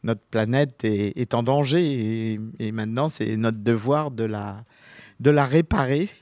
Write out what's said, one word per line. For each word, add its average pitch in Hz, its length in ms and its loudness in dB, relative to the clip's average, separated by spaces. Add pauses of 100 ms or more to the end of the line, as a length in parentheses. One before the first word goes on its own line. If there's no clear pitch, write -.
Notre 113 260 -2
planète 123 540 0
est, 104 340 0
est 127 160 -2
en 120 80 2
danger 143 420 2
et, 113 560 -2 (200)
et 110 100 -4
maintenant, 113 380 -2
c'est 110 280 -4
notre 113 220 0
devoir 120 540 0
de 113 100 -6
la, 104 420 -6 (540)
de 131 120 4
la 147 140 6
réparer 151 640 2 (140)